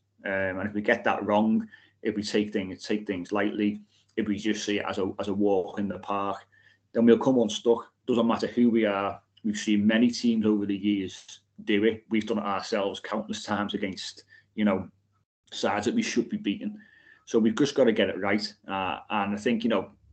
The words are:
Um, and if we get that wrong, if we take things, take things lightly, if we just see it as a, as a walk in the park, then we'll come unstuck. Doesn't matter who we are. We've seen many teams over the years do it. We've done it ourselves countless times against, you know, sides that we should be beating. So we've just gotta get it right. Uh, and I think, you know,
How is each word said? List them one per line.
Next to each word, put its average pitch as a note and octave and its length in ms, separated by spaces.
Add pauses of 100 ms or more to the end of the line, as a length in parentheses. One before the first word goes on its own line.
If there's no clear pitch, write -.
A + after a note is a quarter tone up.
(240)
Um, G2 340
and G2 100
if G#2 60
we G#2 60
get G#2 240
that G2+ 200
wrong, A2 440 (340)
if A2 140
we G2+ 60
take G#2 300
things, F#2+ 320
take G#2+ 220
things F2+ 260
lightly, G#2 500 (340)
if A2 100
we G2+ 100
just G#2 280
see G#2 140
it - 100
as G2 100
a, G2 220
as G2+ 80
a G2 60
walk G2 440
in G2+ 100
the F#2 100
park, G2 480 (460)
then A#2 120
we'll A#2 140
come C3 200
unstuck. A2+ 540 (140)
Doesn't A#2 200
matter A2+ 200
who A#2+ 240
we A2 160
are. G2 340 (240)
We've G#2 140
seen G#2 280
many A2+ 240
teams A2+ 360
over G#2 200
the G2+ 100
years G2 640 (240)
do G#2 200
it. A2 240
We've G#2+ 180
done G#2+ 120
it G#2 60
ourselves G2 540
countless G#2+ 460
times G2+ 300
against, - 500 (300)
you G#2+ 100
know, G2 240 (640)
sides G#2 340
that A2 80
we A2 80
should - 260
be G#2 100
beating. G#2 380 (500)
So A#2+ 120
we've A2 160
just C#3 200
gotta A#2+ 180
get G#2 160
it F#2 100
right. G2+ 340 (140)
Uh, F#2+ 340 (100)
and G2+ 240
I - 20
think, A2+ 260
you A#2 80
know, F#2+ 200 (220)